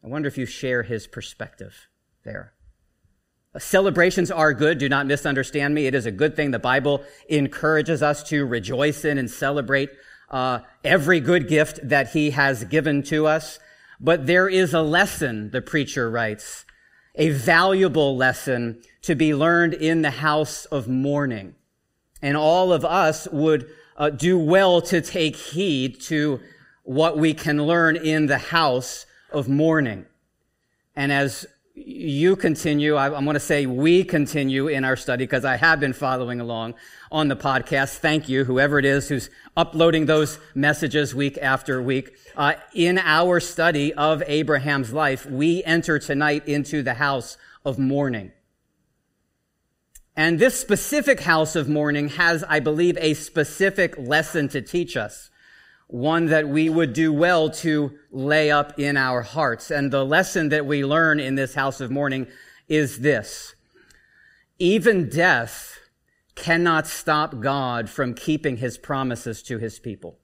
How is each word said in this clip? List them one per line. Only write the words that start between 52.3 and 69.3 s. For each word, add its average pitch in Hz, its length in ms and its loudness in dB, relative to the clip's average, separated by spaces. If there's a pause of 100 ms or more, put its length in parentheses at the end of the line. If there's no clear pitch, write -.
I 156 140 2
believe, 170 400 0
a 156 140 2
specific 190 840 -2
lesson 147 520 -2
to 135 120 -6
teach 175 340 -4
us, - 360 -8 (560)
one 156 400 0
that 156 200 2
we 156 220 0
would 160 240 2
do 160 180 2
well 160 380 2
to 151 440 -2 (180)
lay 147 400 2
up 147 280 0
in 143 200 0
our 127 240 0
hearts. 127 480 -4
And 139 200 0
the 135 140 0
lesson 160 460 2
that 151 160 0
we 143 180 0
learn 151 360 2
in 135 160 -2
this 135 180 -2
house 135 260 -4
of 123 100 -6
mourning 135 360 -2 (420)
is 147 320 0
this. 127 540 -2 (1040)
Even 185 500 2
death 139 720 -2 (560)
cannot 165 520 0
stop 151 540 -2
God 123 480 -2
from 127 240 -4
keeping 147 460 -4
his 120 180 -6
promises 127 680 -6